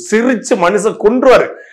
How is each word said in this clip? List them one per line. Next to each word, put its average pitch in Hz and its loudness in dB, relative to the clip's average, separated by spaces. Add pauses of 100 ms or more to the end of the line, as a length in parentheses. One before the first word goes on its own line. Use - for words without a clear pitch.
(100)
சிரிச்சு 233 -2
மனுஷன் 196 0
கொன்றுவாரு. 240 2 (240)